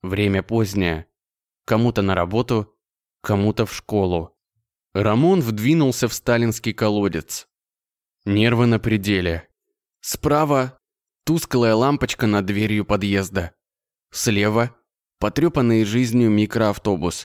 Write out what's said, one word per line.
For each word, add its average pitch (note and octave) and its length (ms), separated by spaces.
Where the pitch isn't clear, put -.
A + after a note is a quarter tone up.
Время G2 400
позднее. G2 640
Кому-то A2+ 380
на F#2+ 120
работу, G#2 640
кому-то G#2 440
в - 60
школу. F2+ 640
Рамон A#2+ 480
вдвинулся B2 680
в - 60
сталинский A#2 600
колодец. G2+ 720
Нервы A2+ 420
на A2+ 120
пределе. F#2+ 720
Справа C#3+ 760
тусклая B2 500
лампочка B2+ 520
над G#2 180
дверью G#2 400
подъезда. F#2+ 680
Слева – G#2+ 640
потрепанный A#2+ 680
жизнью A#2 460
микроавтобус. G#2 960